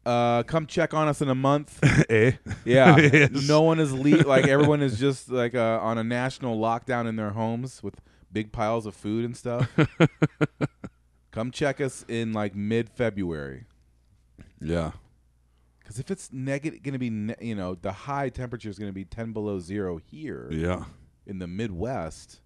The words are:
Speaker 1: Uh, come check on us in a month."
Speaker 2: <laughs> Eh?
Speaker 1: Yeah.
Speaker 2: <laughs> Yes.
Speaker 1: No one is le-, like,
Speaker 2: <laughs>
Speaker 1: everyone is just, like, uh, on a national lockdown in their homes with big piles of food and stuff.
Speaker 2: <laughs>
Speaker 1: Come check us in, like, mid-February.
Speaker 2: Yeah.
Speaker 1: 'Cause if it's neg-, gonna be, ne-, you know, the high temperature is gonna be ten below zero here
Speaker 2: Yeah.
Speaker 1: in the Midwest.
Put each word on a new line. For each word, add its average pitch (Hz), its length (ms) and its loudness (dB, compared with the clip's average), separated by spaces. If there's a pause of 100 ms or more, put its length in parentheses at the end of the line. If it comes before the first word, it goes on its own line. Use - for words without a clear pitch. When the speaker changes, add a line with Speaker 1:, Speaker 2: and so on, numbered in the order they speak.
Speaker 1:
Uh, 120 400 2
come 160 240 -2
check 160 280 0
on 156 120 2
us 143 140 0
in 139 80 0
a 131 60 2
month." 139 480 0
Speaker 2:
<laughs> - 260 6
Eh? 113 220 6 (320)
Speaker 1:
Yeah. 127 340 6
Speaker 2:
<laughs> 147 160 6
Yes. 139 340 4
Speaker 1:
No 151 140 6
one 160 180 4
is 143 140 0
le-, 147 320 4
like, 135 220 4
Speaker 2:
<laughs> 135 80 6
Speaker 1:
everyone 147 260 4
is 120 180 0
just, 135 300 -2
like, 120 240 -2
uh, 113 280 2
on 113 180 -2
a 110 40 -4
national 123 560 -4
lockdown 117 480 -2
in 110 100 -4
their 104 140 -4
homes 117 520 -6
with - 180 -10 (320)
big 107 180 -4
piles 113 360 -2
of 98 80 -10
food 113 300 -4
and 120 120 -10
stuff. 120 320 -4 (800)
Speaker 2:
<laughs> - 840 -10
Speaker 1:
Come 120 200 -6
check 139 300 -2
us - 260 -6
in, 113 260 -4
like, 104 220 -4
mid-February. 101 1080 -4 (960)
Speaker 2:
Yeah. 80 300 -4 (920)
Speaker 1:
'Cause 101 160 -14
if - 100 -12
it's - 240 -10
neg-, 139 480 -6
gonna 135 160 -6
be, 127 140 -4
ne-, 107 300 -6
you 113 140 -8
know, 92 200 -6
the 95 160 -8
high 139 380 -6
temperature 120 400 -10
is 98 100 -12
gonna 104 140 -8
be 95 120 -10
ten 113 280 -10
below 104 260 -4
zero 90 380 -6
here 80 540 -12
Speaker 2:
Yeah. 85 340 -2 (420)
Speaker 1:
in 98 120 -10
the 90 80 -8
Midwest. 95 1000 -8